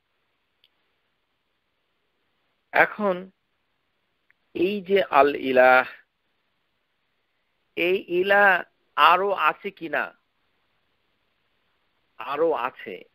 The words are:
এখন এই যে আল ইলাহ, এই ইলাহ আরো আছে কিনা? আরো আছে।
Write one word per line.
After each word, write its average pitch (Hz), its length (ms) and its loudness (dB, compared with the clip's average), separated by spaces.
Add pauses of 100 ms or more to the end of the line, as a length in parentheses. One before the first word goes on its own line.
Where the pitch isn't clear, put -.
(2750)
এখন 185 580 -2 (1200)
এই 196 280 -4
যে 185 220 0
আল 143 320 2
ইলাহ, 127 520 4 (1900)
এই 180 320 -4
ইলাহ 190 560 2 (320)
আরো 180 360 4
আছে 165 400 -4
কিনা? 139 480 -10 (2000)
আরো 143 340 -4
আছে। 117 520 -8 (120)